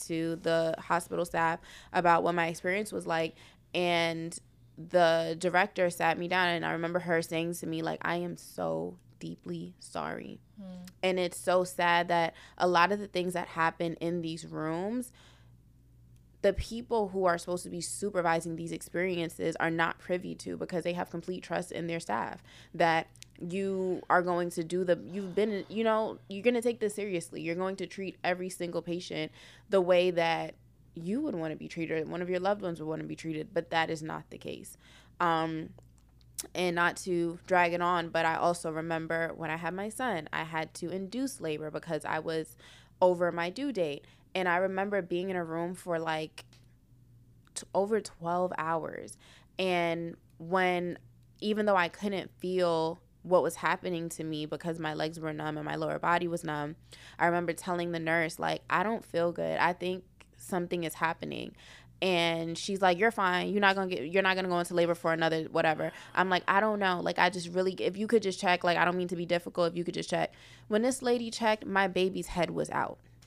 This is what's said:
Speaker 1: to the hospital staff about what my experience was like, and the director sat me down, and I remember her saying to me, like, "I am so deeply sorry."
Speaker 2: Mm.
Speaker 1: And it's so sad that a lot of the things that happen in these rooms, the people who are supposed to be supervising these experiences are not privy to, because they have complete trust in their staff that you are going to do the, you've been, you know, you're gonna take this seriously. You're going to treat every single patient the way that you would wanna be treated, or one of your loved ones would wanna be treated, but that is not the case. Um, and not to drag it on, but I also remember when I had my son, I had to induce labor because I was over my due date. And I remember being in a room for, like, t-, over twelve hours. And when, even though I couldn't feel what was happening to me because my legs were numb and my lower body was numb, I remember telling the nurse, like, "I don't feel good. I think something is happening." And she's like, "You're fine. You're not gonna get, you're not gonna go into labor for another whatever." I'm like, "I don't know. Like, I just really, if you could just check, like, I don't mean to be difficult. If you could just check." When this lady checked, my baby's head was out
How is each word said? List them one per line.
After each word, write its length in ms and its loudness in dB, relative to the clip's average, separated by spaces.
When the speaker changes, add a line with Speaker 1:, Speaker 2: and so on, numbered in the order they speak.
Speaker 1:
to 320 -2
the 420 0
hospital 460 -2
staff 340 0
about 300 6
what 120 2
my 120 2
experience 460 -2
was 160 -6
like, 260 0
and 640 0
the 640 4
director 500 4
sat 260 2
me 120 -4
down, 200 4
and 160 0
I 80 0
remember 280 0
her 220 2
saying 320 -2
to 120 -8
me, 160 -4
like, 200 -2
"I 140 0
am 200 -4
so 640 -6
deeply 600 -10
sorry." 580 -8
Speaker 2:
Mm. 280 -16
Speaker 1:
And 160 2
it's 180 -2
so 280 4
sad 420 2
that 280 2
a 120 4
lot 240 6
of 80 -2
the 80 -8
things 240 -2
that 160 -4
happen 460 0
in 280 -4
these 240 -6
rooms, 640 -4
the 100 6
people 560 -2
who 160 0
are 120 6
supposed 280 -4
to 60 -12
be 100 -6
supervising 720 0
these 160 -6
experiences 880 -2
are 140 2
not 260 0
privy 380 -4
to, 200 -8
because 280 -4
they 80 -2
have 180 -4
complete 320 -8
trust 300 -6
in 160 -6
their 100 -2
staff 460 -6
that 360 2
you 680 -2
are 120 8
going 280 0
to 140 -4
do 180 -2
the, 160 4
you've 200 -6
been, 360 0
you 160 -2
know, 340 0
you're 140 -8
gonna 200 2
take 180 0
this 160 -2
seriously. 440 -4
You're 140 -2
going 220 -2
to 100 -6
treat 380 -8
every 260 -2
single 320 -4
patient 480 -4
the 100 6
way 300 6
that 460 0
you 260 -4
would 160 -2
wanna 180 -4
be 140 -10
treated, 340 -4
or 80 -8
one 100 -6
of 80 -4
your 120 0
loved 220 0
ones 180 -4
would 80 -8
wanna 160 -4
be 100 -8
treated, 380 -6
but 180 -2
that 200 2
is 120 -4
not 280 -8
the 80 -14
case. 380 -12
Um, 500 0
and 220 0
not 240 4
to 480 0
drag 260 6
it 80 0
on, 280 2
but 180 2
I 100 2
also 360 0
remember 640 -2
when 140 -6
I 60 -4
had 160 -4
my 160 -6
son, 440 -4
I 100 -2
had 320 -6
to 160 -6
induce 500 -6
labor 300 -4
because 340 -4
I 160 0
was 360 -4
over 320 6
my 180 -2
due 220 -4
date. 320 -2
And 140 0
I 80 4
remember 440 2
being 300 -2
in 60 -2
a 80 -2
room 300 -4
for, 240 -2
like, 460 -4
t-, 200 -10
over 260 2
twelve 580 -2
hours. 580 -4
And 580 0
when, 600 0
even 260 0
though 100 6
I 120 4
couldn't 500 -4
feel 640 0
what 200 6
was 140 0
happening 540 -2
to 120 -10
me 220 -4
because 340 -6
my 160 -4
legs 240 -4
were 140 -6
numb 240 -4
and 80 -6
my 120 -4
lower 220 -2
body 300 2
was 160 -4
numb, 320 -4
I 80 4
remember 280 2
telling 380 -2
the 60 -2
nurse, 400 0
like, 300 -2
"I 140 2
don't 220 -2
feel 280 0
good. 260 -2
I 140 4
think 320 -4
something 480 -2
is 100 -4
happening." 640 -4
And 540 2
she's 260 -4
like, 160 6
"You're 120 6
fine. 400 2
You're 120 2
not 140 8
gonna 120 0
get, 240 -4
you're 100 6
not 140 4
gonna 120 0
go 100 2
into 160 -2
labor 200 4
for 200 0
another 300 2
whatever." 460 2
I'm 140 4
like, 180 2
"I 140 4
don't 180 2
know. 220 2
Like, 180 -2
I 120 6
just 180 -6
really, 240 0
if 240 -2
you 100 -2
could 160 6
just 160 -2
check, 240 2
like, 140 4
I 80 4
don't 120 2
mean 120 -2
to 80 -6
be 100 -4
difficult. 460 0
If 60 -6
you 60 -2
could 100 -4
just 160 -6
check." 240 0
When 140 4
this 180 2
lady 300 0
checked, 360 0
my 220 2
baby's 400 0
head 220 0
was 200 -2
out 280 -2